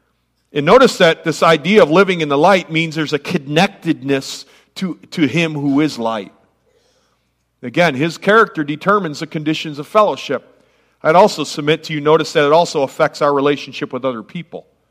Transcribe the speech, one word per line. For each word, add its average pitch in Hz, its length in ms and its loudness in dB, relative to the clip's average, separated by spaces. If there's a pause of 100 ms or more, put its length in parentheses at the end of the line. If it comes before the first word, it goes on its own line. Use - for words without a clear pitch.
(520)
And 147 140 -4
notice 233 320 6
that 165 260 2
this 160 180 -6
idea 165 400 4
of 147 80 4
living 185 300 2
in 156 80 -2
the 143 80 0
light 175 340 2
means 160 240 -2
there's 156 200 -4
a 143 40 0
connectedness 147 1300 -4 (320)
to, 185 200 -8 (160)
to 165 140 0
him 160 280 -2
who 143 260 0
is 151 180 -2
light. 113 340 -6 (1300)
Again, 139 320 0
his 156 240 -4
character 202 460 2
determines 156 560 -2
the 160 60 -8
conditions 156 520 -6
of 147 80 -12
fellowship. 147 800 -2 (360)
I'd 156 120 2
also 185 300 4
submit 156 400 -4
to 165 100 -10
you, 147 80 -6
notice 156 320 2
that 156 100 2
it 143 80 2
also 160 300 2
affects 143 400 -2
our 143 100 2
relationship 143 600 -4
with 127 120 -8
other 120 180 -6
people. 123 440 -16 (240)